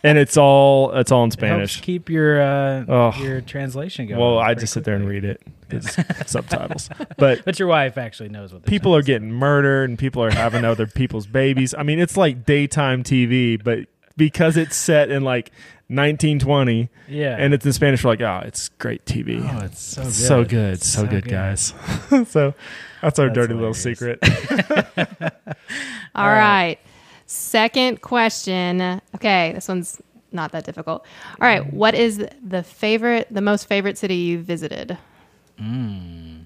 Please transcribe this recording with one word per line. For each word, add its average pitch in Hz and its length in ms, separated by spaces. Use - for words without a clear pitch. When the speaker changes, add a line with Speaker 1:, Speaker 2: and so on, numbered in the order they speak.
Speaker 1:
And 151 120
it's 143 180
all, 139 560
it's 127 220
all 120 100
in 117 60
Speaker 2:
It 110 100
helps 107 80
Speaker 1:
Spanish. - 100
Speaker 2:
keep 180 280
your, 151 320
uh, 139 480
Speaker 1:
Oh. 120 240
Speaker 2:
your 131 160
translation 135 680
going 101 140
Speaker 1:
Well, 120 180
I 110 100
Speaker 2:
pretty 117 140
Speaker 1:
just 107 120
sit - 100
there 104 120
and 101 100
Speaker 2:
quickly. 101 160
Speaker 1:
read 101 160
it. - 40
It's - 260
Speaker 2:
<laughs> - 360
Speaker 1:
subtitles. - 580
But 131 280
Speaker 2:
But 180 120
your 185 120
wife 139 280
actually 113 300
knows 101 240
what 92 120
the - 60
Speaker 1:
people 190 240
are 151 80
Speaker 2:
title 135 140
is. 107 60
Speaker 1:
getting 110 100
murdered 139 580
and 117 80
people 127 260
are 113 60
having 113 360
other 110 220
people's 110 380
babies. 131 480
I 147 100
mean, 151 160
it's 175 180
like 139 280
daytime 143 580
T 127 220
V, 120 300
but 110 320
because 156 400
it's 160 180
set 151 340
in, 139 140
like, 127 280
nineteen 147 500
twenty, 127 520
Speaker 2:
Yeah. 143 320
Speaker 1:
and 139 140
it's 139 120
in 139 60
Spanish, 139 320
we're 123 80
like, 110 100
"Oh, 95 240
it's - 240
great - 360
T 120 160
V." 117 200
Speaker 2:
Oh, 127 220
it's 92 180
so - 220
Speaker 1:
So 127 380
Speaker 2:
good. 107 80
Speaker 1:
good. 101 340
So - 200
Speaker 2:
So 101 40
Speaker 1:
good, 98 160
Speaker 2:
good. - 80
Speaker 1:
guys. 98 420
<laughs> 262 280
So 143 260
that's 151 180
our 135 80
Speaker 2:
That's 113 80
Speaker 1:
dirty 117 180
little 113 200
Speaker 2:
hilarious. 110 100
Speaker 1:
secret. 120 380
<laughs> - 1120
Speaker 3:
All 202 120
Speaker 2:
All - 20
right. 214 100
Speaker 3:
right. 202 420
Second 233 760
question. 185 1000
Okay, 180 400
this 185 120
one's 180 320
not 160 200
that 170 140
difficult. 160 380
All 247 60
right, 147 260
what 220 220
is 214 280
the 180 160
favorite, 226 720
the 202 100
most 202 260
favorite 202 300
city 190 180
you 170 240
visited? 170 580
Speaker 2:
Mm. 87 880